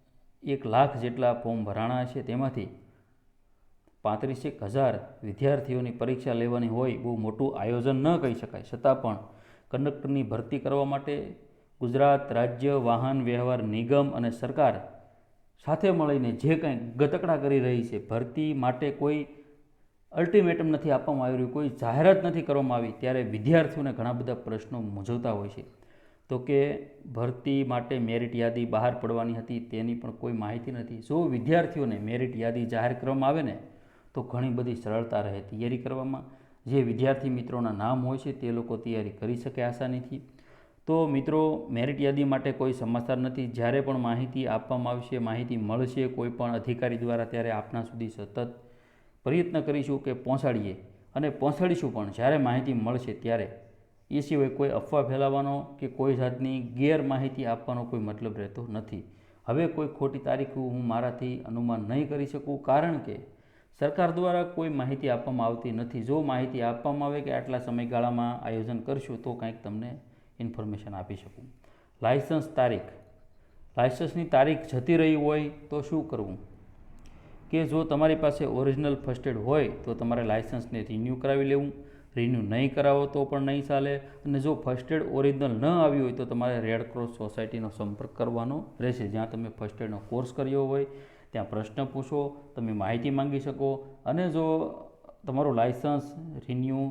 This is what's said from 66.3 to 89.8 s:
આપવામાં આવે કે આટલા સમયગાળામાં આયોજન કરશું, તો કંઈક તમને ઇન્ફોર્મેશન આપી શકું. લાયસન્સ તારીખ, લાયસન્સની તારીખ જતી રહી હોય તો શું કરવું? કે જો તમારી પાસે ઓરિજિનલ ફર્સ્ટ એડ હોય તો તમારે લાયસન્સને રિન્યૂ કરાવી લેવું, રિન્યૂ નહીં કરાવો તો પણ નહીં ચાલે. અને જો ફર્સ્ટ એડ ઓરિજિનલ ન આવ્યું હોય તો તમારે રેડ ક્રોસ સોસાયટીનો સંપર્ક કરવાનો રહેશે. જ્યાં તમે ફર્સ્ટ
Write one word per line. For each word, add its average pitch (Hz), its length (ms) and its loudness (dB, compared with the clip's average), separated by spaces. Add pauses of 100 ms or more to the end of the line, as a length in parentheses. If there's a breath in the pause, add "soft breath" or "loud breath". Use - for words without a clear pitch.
આપવામાં 143 460 0
આવે 147 120 -2
કે 139 120 -6
આટલા 127 260 -2
સમયગાળામાં 120 720 0 (140)
આયોજન 113 340 -4
કરશું, 135 420 -6
તો 123 100 -4
કંઈક 113 300 -8
તમને 110 280 -8 (500 soft breath)
ઇન્ફોર્મેશન 107 540 -8
આપી 95 220 -8
શકું. - 300 -20 (560 soft breath)
લાયસન્સ 139 520 2
તારીખ, 120 360 2 (840 soft breath)
લાયસન્સની 135 480 0
તારીખ 151 480 4
જતી 131 240 4
રહી 160 180 6
હોય 151 320 2 (240)
તો 147 100 -2
શું 156 280 -2
કરવું? 98 280 -6 (1120 loud breath)
કે 160 160 2
જો 156 180 0
તમારી 156 300 4
પાસે 151 300 2
ઓરિજિનલ 135 520 2
ફર્સ્ટ 127 300 -6
એડ 123 100 0
હોય 127 340 2 (140)
તો 117 100 -4
તમારે 117 300 0
લાયસન્સને 113 580 -2
રિન્યૂ 117 340 -2
કરાવી 139 280 2
લેવું, 139 260 2 (460 loud breath)
રિન્યૂ 120 260 2
નહીં 123 320 2
કરાવો 143 320 4
તો 139 180 0
પણ 139 160 0
નહીં 139 220 0
ચાલે. 139 320 0 (320 loud breath)
અને 143 140 2
જો 147 140 2
ફર્સ્ટ 127 380 -2
એડ 156 200 0
ઓરિજિનલ 135 420 4
ન 117 100 0
આવ્યું 151 400 6
હોય 123 140 -2
તો 127 60 -2
તમારે 120 360 0
રેડ 113 320 0
ક્રોસ 120 240 -4
સોસાયટીનો 113 520 -4
સંપર્ક 104 480 -6
કરવાનો 120 420 -2 (220)
રહેશે. 123 280 0
જ્યાં 110 220 -2
તમે 113 280 -8
ફર્સ્ટ 110 240 -8